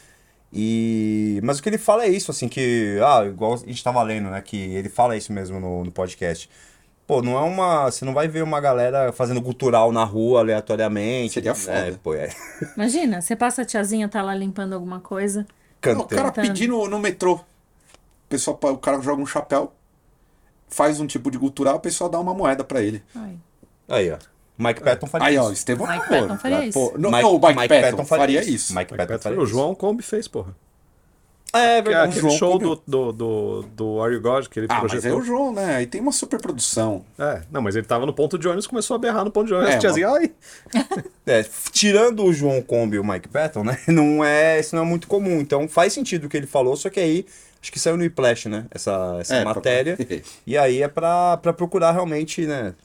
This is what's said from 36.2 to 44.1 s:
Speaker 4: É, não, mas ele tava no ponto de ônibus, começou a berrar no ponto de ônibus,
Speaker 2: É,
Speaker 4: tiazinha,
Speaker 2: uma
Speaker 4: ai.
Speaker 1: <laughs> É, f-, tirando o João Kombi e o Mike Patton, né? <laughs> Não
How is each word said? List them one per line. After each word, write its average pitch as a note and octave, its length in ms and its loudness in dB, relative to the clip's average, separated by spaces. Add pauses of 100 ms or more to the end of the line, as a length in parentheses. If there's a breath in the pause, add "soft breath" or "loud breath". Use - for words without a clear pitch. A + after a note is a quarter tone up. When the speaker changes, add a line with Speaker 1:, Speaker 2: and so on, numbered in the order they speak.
Speaker 4:
É, C#3+ 220 -4 (100)
não, C#3+ 100 -4
mas G2+ 140 -2
ele A2 100 -2
tava A#2+ 200 0
no D3 80 -2
ponto D3+ 260 0
de F3 80 -2
ônibus, F3+ 180 -2
começou A#3+ 300 -4
a - 20 -4
berrar A3+ 280 -2
no G#3+ 60 -2
ponto G#3+ 160 0
de G#3+ 60 0
ônibus, F3+ 220 4
Speaker 2:
É, - 20 2
Speaker 4:
tiazinha, E3+ 320 4
Speaker 2:
uma C#4+ 100 4
Speaker 4:
ai. E4+ 120 2 (420 loud breath)
Speaker 1:
<laughs> A#3+ 300 -2 (220)
É, B2 140 4
f-, - 320 -6
tirando G#3+ 520 4
o F#3 100 6
João C#3+ 280 2
Kombi A#2 340 0
e G#2 40 0
o G2 60 -2
Mike F#2 220 -4
Patton, D3+ 380 -2
né? B2+ 180 -2
<laughs> - 60 -2
Não D3+ 340 4